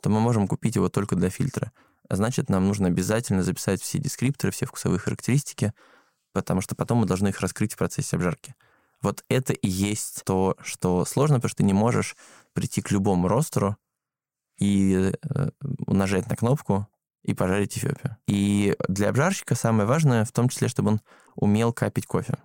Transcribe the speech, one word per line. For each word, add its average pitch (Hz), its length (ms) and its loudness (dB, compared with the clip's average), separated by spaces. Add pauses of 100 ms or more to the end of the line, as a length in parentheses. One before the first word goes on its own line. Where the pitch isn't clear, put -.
то - 60 0
мы 107 120 2
можем 113 280 2
купить - 280 -2
его 92 120 2
только - 280 -2
для 90 120 2
фильтра. - 440 -4 (360)
А - 80 -2
значит, 123 320 -2
нам 95 180 2
нужно 98 220 2
обязательно 95 540 0
записать 92 400 -2
все - 160 -6
дескрипторы, - 540 -2
все - 120 -6
вкусовые - 340 -2
характеристики, - 760 -2 (640)
потому 92 240 0
что - 140 -6
потом 117 240 0
мы 107 80 2
должны 95 220 0
их - 120 -4
раскрыть 101 320 -2
в - 60 -14
процессе - 360 -4
обжарки. 87 400 -4 (460)
Вот - 300 -2
это - 240 0
и - 140 -2
есть 98 580 -2
то, 95 340 2
что 90 460 -2
сложно, 139 300 2
потому 120 120 0
что - 80 -6
ты 98 80 2
не 98 80 4
можешь 107 420 2 (380)
прийти - 300 -4
к - 80 -10
любому 98 360 2
ростеру 104 520 0 (800)
и, 95 560 2
э, - 340 -4 (380)
нажать 95 420 0
на - 80 -2
кнопку 113 520 0 (340)
и - 100 -2
пожарить 98 460 0
Эфиопию. - 480 -4
И 101 500 4 (100)
для 98 220 0
обжарщика 143 460 0
самое 110 340 2
важное, 127 380 4
в - 60 -12
том 123 180 2
числе, - 180 -2
чтобы 104 220 0
он 107 100 2 (360)
умел 110 360 2
капить 101 320 -2
кофе - 400 -4